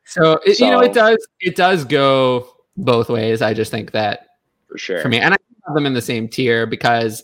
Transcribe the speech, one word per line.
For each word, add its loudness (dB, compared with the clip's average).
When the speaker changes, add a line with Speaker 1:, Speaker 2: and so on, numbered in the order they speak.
Speaker 1:
So, 2
it, 4
you 4
know, 2
it 4
Speaker 2:
So 4
Speaker 1:
does, -2
it -4
does 2
go 2
both 0
ways. -2
I 0
just -4
think -8
that -4
Speaker 2:
For -16
sure. -6
Speaker 1:
for -4
me, 2
and 2
I 4
have -6
them 0
in -2
the -4
same -6
tier 0
because -2